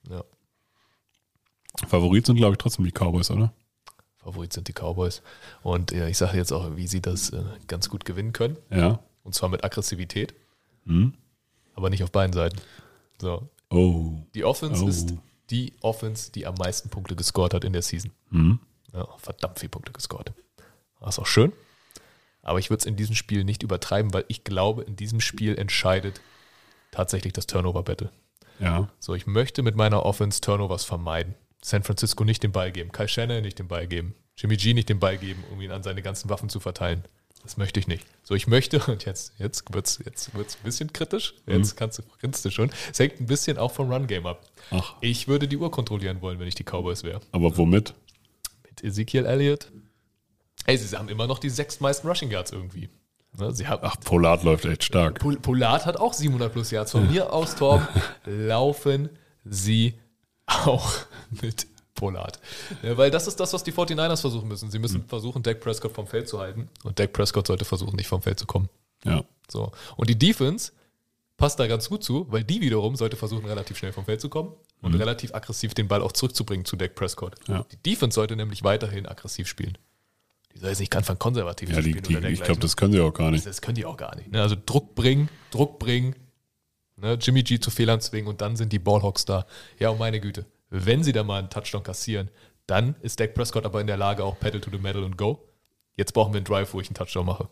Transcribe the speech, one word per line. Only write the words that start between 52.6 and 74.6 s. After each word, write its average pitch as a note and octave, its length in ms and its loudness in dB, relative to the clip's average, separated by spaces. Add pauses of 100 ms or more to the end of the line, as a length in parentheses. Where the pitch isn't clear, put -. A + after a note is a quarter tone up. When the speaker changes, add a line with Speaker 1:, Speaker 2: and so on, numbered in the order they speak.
Speaker 1:
Ne, G#2 160 -4
sie B2 140 -4
haben B2+ 180 -2
Speaker 2:
Ach, - 160 -4
Pollard E2+ 440 6
läuft D#2+ 200 4
echt D#2+ 200 -2
stark. E2 340 2
Speaker 1:
Pol-, C#3+ 200 0
Pollard B2+ 480 2
hat E3+ 120 -2
auch A#3 160 2
siebenhundert B2+ 380 0
plus A2+ 180 -4
Yards. G#2+ 220 -4
Von G#2 180 6
mir F#3 220 2
aus, D#3+ 240 -2
Torben, D3 300 6 (220)
Speaker 2:
<laughs> - 160 -16
Speaker 1:
laufen C3+ 840 0 (340)
sie A2 500 4 (520)
auch B2+ 440 2 (520)
mit A2+ 240 -6 (280)
Pollard. - 460 -6 (420)
Ja, A2+ 140 -2
weil C#3 140 8
das D#3+ 160 0
ist - 140 -6
das, F3+ 120 0
was F#3 120 -4
die E3+ 80 -6
forty-niners E3 480 0
versuchen A2+ 280 -2
müssen. G#2 220 -8
Sie G#2+ 80 -4
müssen G2+ 240 0
Speaker 2:
Mhm. - 60 -14
Speaker 1:
versuchen, A#2+ 340 -6
Dak A2+ 180 0
Prescott A2+ 320 -4
vom G#2 140 -8
Feld - 220 -4
zu G#2 100 -6
halten. G#2 300 -8 (140)
Und - 160 -6
Dak G2+ 140 2
Prescott G2+ 340 0
sollte F#2+ 180 0
versuchen, G2 320 -4
nicht F#2+ 120 -4
vom F#2+ 140 0
Feld G2 160 -2
zu - 80 -8
kommen. F#2+ 220 0 (360)
Speaker 2:
Ja. E2 200 2 (260)
Speaker 1:
So. - 220 -6 (240)
Und A#2 140 2
die A2 80 6
Defense F3 540 4 (640)
passt C#3+ 240 2
da A#2+ 60 4
ganz A2+ 220 0
gut G#3 160 -6
zu, D3 260 -2
weil A2 140 0
die F#3 160 -2
wiederum A#2 360 0
sollte A2 200 -2
versuchen, G#2+ 300 -6
relativ G#2 320 -6
schnell G2 140 -6
vom G2 120 -8
Feld A2 160 -2
zu D3 80 -8
kommen D#3+ 240 -6 (300)